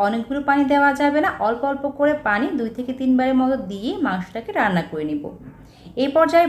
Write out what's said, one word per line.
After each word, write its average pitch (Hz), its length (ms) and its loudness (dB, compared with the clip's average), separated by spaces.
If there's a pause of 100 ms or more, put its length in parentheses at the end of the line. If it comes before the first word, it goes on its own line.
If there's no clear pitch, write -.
অনেকগুলো 233 340 -2 (100)
পানি 285 220 4
দেওয়া 285 280 6
যাবে 285 260 2
না, 370 40 0 (180)
অল্প 233 140 -2 (100)
অল্প 277 120 -4 (160)
করে 294 140 2 (140)
পানি 214 200 0 (120)
দুই 226 180 -2
থেকে 254 220 -6
তিনবারের 262 420 2
মতো 262 140 2 (160)
দিয়ে 208 200 -6 (140)
মাংসটাকে 196 540 -6
রান্না 185 320 2
করে 156 180 -4
নিব। 147 140 -4 (800)
এই 277 120 0
পর্যায়ে 320 340 4